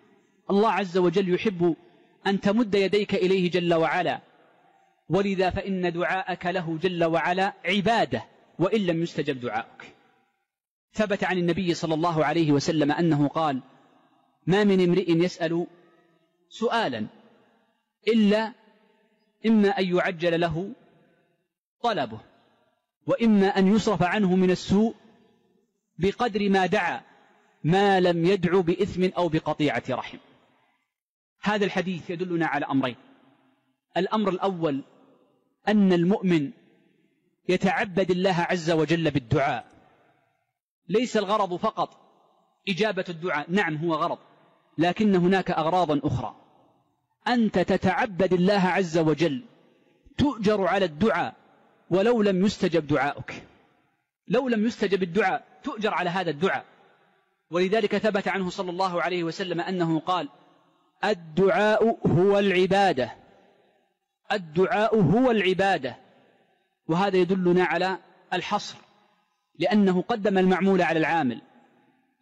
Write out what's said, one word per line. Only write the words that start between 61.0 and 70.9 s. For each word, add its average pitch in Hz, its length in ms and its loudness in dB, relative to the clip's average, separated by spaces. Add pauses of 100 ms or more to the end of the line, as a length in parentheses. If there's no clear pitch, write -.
"الدعاء 196 1000 2
هو 196 320 4
العبادة، 185 720 2 (1200)
الدعاء 190 680 2
هو 214 300 4
العبادة". 185 680 0 (880)
وهذا 190 300 0
يدلنا 180 480 2
على 175 340 -2 (340)
الحصر، - 440 -6 (800)
لأنه 190 440 2
قدم 202 360 0
المعمول 185 440 4
على 160 160 0